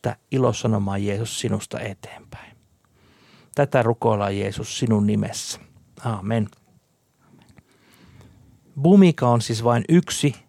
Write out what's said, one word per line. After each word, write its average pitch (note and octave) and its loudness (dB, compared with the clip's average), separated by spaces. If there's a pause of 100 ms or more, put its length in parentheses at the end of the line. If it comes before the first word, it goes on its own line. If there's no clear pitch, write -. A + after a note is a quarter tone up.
tätä A2+ -6 (140)
ilosanomaa, G#2+ -2
Jeesus, G2+ -6
sinusta G#2+ -6
eteenpäin. - -16 (960)
Tätä C#3 2
rukoillaan, G#2 0
Jeesus, G2+ -8
sinun G#2+ 2
nimessä. - -4 (440)
Aamen. G#2+ -4 (2250)
Bumika F3 6
on A#2 4
siis A2+ -6
vain A#2+ 2
yksi D#3 2 (140)